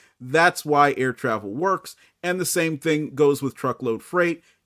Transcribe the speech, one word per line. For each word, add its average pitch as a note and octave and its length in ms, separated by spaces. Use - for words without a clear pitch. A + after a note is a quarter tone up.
That's D#3+ 440
why C#3+ 320
air C3 160
travel A2 380
works. E3+ 440
And F3+ 180
the E3+ 40
same E3 320
thing D3+ 380
goes C#3+ 260
with C3+ 140
truckload A#2+ 480
freight. E3+ 400